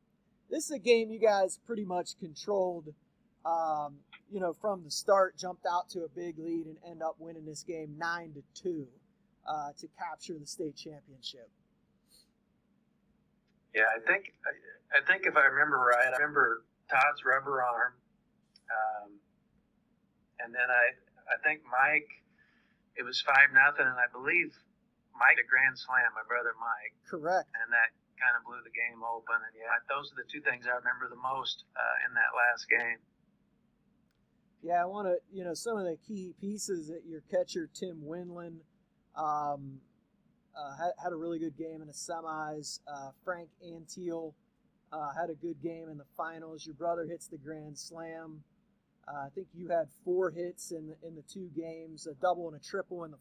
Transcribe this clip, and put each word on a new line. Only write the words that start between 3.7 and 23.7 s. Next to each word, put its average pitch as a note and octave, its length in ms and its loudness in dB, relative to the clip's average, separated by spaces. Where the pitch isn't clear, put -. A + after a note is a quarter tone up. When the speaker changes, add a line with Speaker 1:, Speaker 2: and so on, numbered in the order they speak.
Speaker 1:
you G3+ 80 -6
know, F3+ 140 0
from F#3+ 320 -4
the D3 60 -12
start, F#3+ 460 4
jumped F3+ 300 -6
out F3+ 240 0
to E3+ 140 -6
a D#3 40 -8
big E3+ 300 -8
lead E3 280 -4
and D#3 200 -16
end E3 160 -12
up D#3+ 160 -4
winning D#3+ 280 -14
this D3+ 180 -12
game D#3 340 -10
nine E3+ 360 -4
to C#3+ 100 -16
two, D#3+ 320 -6
uh, D3 340 -6
to D#3+ 100 -16
capture E3 400 -10
the D3 80 -14
state D#3 300 -6
championship. C3+ 760 -16
Speaker 2:
Yeah, - 140 6
I A2+ 180 2
think, - 280 0
I, - 520 -2
I - 80 2
think F#3 200 2
if D3+ 80 2
I D3 120 8
remember C#3 320 4
right, B2 360 6
I - 40 0
remember D3 460 4
Todd's C#3 360 4
rubber C3+ 380 2
arm, B2 320 2
um, G#2+ 480 -4
and A#2+ 160 -10
then B2 160 2
I, A#2+ 240 6
I C3 160 -2
think D3+ 220 2
Mike, C#3 580 2
it - 80 -6
was B2 200 -4
five C#3 300 8
nothing, C#3 340 8